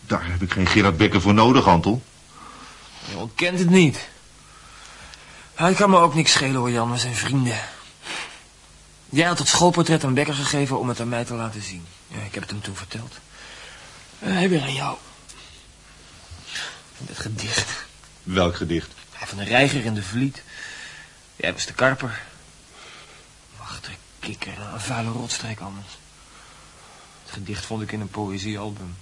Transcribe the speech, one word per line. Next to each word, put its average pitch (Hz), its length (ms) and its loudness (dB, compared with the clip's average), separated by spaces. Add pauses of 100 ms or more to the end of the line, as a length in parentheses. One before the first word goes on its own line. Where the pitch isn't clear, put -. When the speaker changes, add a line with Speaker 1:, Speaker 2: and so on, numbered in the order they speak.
Speaker 1:
Daar 85 300 -4
heb 87 120 -2
ik 92 100 -2
geen 92 140 2
Gerard 98 300 6
Becker 101 240 6
voor 101 140 4
nodig, 113 320 8
Anton. 98 360 4 (1080)
Speaker 2:
Je 98 60 -10
ontkent 170 420 -4
het 175 120 4
niet. 175 380 6 (1500)
Hij 180 200 2
kan 202 160 4
me 190 60 8
ook 170 180 6
niks 156 180 4
schelen, 135 220 2
hoor, 123 160 0
Jan. 117 200 0
We 120 80 -2
zijn 120 160 -4
vrienden. 113 460 0 (1500)
Jij 151 180 2
had 175 120 0
het 131 100 0
schoolportret 165 560 4
aan 131 100 2
Becker 147 200 2
gegeven 139 440 -2
om 123 100 -2
het 117 120 -4
aan 117 80 -4
mij 120 160 -4
te 120 100 -10
laten 110 280 -8
zien. 90 240 -12 (220)
Ja, 110 140 -12
ik 104 120 -12
heb 98 80 -8
het - 80 -14
hem 104 100 -8
toen 98 160 -10
verteld. 113 380 -14 (1040)
Eh, 208 140 -4
hij 185 160 4
weer 165 140 2
aan 135 120 -4
jou. 139 220 -6 (2000)
Dat - 200 -14
gedicht. - 680 -6 (360)
Speaker 1:
Welk 90 340 2
gedicht? 82 360 -4 (280)
Speaker 2:
Ja, - 60 -10
van - 120 -12
de 101 60 -8
reiger 127 400 2
in 110 100 -2
de 104 80 -4
Vliet. 123 400 -4 (960)
Jij - 160 -4
was - 140 -8
de - 60 -14
karper. 127 480 -2 (1400)
Wachter, - 340 -14 (260)
kikker, - 340 -12 (200)
een 110 80 -10
vuile 117 300 -4
rotstreek 113 500 -8
anders. 98 380 -14 (1200)
Het - 100 -20
gedicht 101 340 -10
vond 110 160 -6
ik 104 100 -8
in 107 80 -6
een 101 80 -8
poëziealbum. 101 920 -8